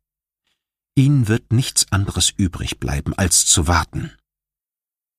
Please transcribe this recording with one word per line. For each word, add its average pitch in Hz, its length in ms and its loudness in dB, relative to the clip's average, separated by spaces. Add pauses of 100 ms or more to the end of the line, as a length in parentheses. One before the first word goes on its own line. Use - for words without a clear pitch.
(960)
„Ihnen 135 320 4
wird 110 240 -2
nichts - 400 0
anderes 95 380 0
übrig - 500 -4
bleiben, 69 360 -4
als - 300 0
zu 80 220 2
warten.“ - 440 -2 (1080)